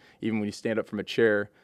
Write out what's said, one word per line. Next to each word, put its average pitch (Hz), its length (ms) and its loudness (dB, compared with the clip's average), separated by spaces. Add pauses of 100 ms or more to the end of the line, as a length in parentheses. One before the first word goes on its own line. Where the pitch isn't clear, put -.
(200)
even 110 180 -2
when 104 80 -2
you 101 60 -6
stand 113 260 -4
up - 80 -2
from 104 140 -6
a 92 40 -4
chair, 104 460 2 (140)